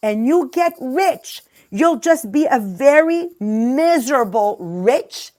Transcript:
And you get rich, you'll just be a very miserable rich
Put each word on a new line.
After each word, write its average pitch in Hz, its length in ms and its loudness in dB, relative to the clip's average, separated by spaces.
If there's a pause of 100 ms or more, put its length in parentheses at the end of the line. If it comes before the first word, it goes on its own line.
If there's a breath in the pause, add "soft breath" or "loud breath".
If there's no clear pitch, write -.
And 220 240 -2
you 311 260 2
get 339 260 0
rich, 294 600 -4 (300 soft breath)
you'll 294 280 2
just 320 320 0
be 294 200 0
a 240 100 2
very 311 720 2 (100)
miserable 233 1200 0
rich 180 800 -4